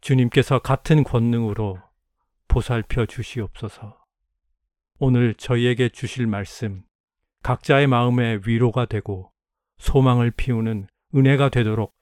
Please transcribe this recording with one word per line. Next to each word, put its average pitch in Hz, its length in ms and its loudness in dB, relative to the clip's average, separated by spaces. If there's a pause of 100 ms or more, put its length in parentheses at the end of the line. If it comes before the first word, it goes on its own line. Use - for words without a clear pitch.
주님께서 131 580 2
같은 139 460 2
권능으로 110 760 -2 (680)
보살펴 117 580 0
주시옵소서. - 960 -12 (960)
오늘 123 360 2
저희에게 123 540 0
주실 123 380 -6
말씀, 101 560 -6 (640)
각자의 139 420 2
마음에 123 580 0
위로가 117 420 0
되고 98 460 -8 (460)
소망을 123 540 2
피우는 113 560 -4 (260)
은혜가 139 360 4
되도록 110 520 -2